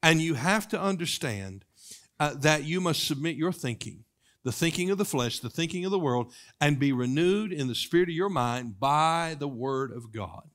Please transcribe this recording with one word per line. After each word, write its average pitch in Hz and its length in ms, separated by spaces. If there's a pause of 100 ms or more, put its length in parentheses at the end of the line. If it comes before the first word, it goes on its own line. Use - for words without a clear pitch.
And 160 180
you 160 140
have 185 340
to 220 100
understand, 127 840 (560)
uh, 147 140
that 151 300
you 170 180
must 170 240
submit 151 300
your 160 140
thinking, 117 540 (380)
the 127 100
thinking 170 380
of 196 80
the 202 80
flesh, 120 320
the 123 100
thinking 170 380
of 190 40
the 202 80
world, 123 360 (260)
and 147 180
be 139 140
renewed 165 580
in 147 160
the 120 80
spirit 170 360
of 165 40
your 180 140
mind 120 500
by 160 600
the 143 100
word 131 420
of 117 220
God. 98 420